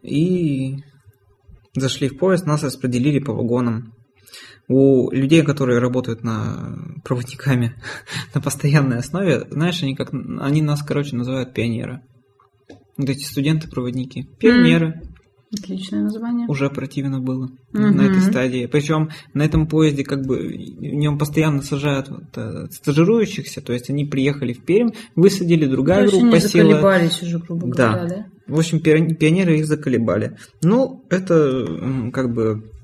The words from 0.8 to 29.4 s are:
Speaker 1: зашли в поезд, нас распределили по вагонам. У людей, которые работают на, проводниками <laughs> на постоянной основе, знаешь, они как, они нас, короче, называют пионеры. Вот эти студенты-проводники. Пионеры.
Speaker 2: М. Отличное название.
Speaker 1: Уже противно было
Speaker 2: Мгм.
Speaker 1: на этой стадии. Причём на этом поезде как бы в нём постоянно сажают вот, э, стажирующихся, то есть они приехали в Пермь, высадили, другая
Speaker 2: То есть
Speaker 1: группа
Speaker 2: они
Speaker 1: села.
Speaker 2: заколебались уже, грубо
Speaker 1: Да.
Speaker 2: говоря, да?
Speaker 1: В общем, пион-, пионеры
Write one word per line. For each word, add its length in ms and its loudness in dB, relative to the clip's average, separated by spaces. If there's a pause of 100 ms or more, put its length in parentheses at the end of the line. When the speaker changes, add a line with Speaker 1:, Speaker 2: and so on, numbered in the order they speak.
Speaker 1:
зашли 340 -2
в 100 -8
поезд, 280 2
нас 160 0
распределили 560 0
по 140 -4
вагонам. 600 -2 (760)
У 420 6
людей, 320 4
которые 380 2
работают 420 -2
на, 540 -6 (280)
проводниками 720 -2 (300)
<laughs> 300 -12
на 60 0
постоянной 580 0
основе, 520 -2
знаешь, 320 -2
они 140 -4
как, 160 -8
они 500 -2
нас, 200 -2
короче, 340 -4
называют 380 -4
пионеры. 480 -4 (960)
Вот 120 -2
эти 160 -4
студенты-проводники. 1040 -4 (100)
Пионеры. 480 6
Speaker 2:
М. 160 -8 (500)
Отличное 520 -6
название. 440 -4
Speaker 1:
Уже 220 -2
противно 500 -6
было 280 -4 (240)
Speaker 2:
Мгм. 240 2
Speaker 1:
на 60 4
этой 200 4
стадии. 440 0
Причём 440 0 (240)
на 80 0
этом 240 2
поезде 380 2
как 200 -4
бы 140 -2
в 420 -10
нём 380 -2
постоянно 440 0
сажают 460 -4
вот, 140 -16 (140)
э, 340 -10
стажирующихся, 880 0
то 120 -6
есть 180 -6
они 140 -2
приехали 480 -2
в 120 -14
Пермь, 260 2 (260)
высадили, 500 4
другая 320 2
Speaker 2:
То 60 6
есть 160 4
Speaker 1:
группа 160 6
Speaker 2:
они 100 6
Speaker 1:
села. 220 6
Speaker 2:
заколебались 560 2
уже, 160 -4
грубо 260 -6
Speaker 1:
Да. 280 2
Speaker 2:
говоря, 140 -4
да? 180 -8 (200)
Speaker 1:
В 140 -2
общем, 180 0
пион-, 380 2
пионеры 420 2